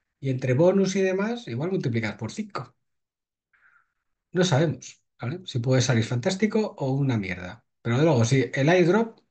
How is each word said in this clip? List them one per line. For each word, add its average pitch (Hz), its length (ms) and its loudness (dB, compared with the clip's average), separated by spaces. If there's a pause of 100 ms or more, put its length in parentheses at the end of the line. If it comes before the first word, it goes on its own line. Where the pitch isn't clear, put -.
(200)
y 135 100 -4
entre 127 240 0
bonus 190 420 4
y 196 60 0
demás, 196 460 -2
igual 135 240 -6
multiplicas 113 440 -4
por 107 160 -10
cinco. - 440 -12 (1600)
No 175 120 2
sabemos, 156 580 -2 (180)
¿vale? 156 260 -8
Si - 120 -6
puede 131 240 2
salir 113 220 2
fantástico 190 760 -2
o 139 140 -4
una 135 260 0
mierda. 90 460 -10 (180)
Pero 120 160 0
de 151 60 4
luego, 135 200 4
si 131 300 2
el 139 140 2
airdrop 185 500 4 (120)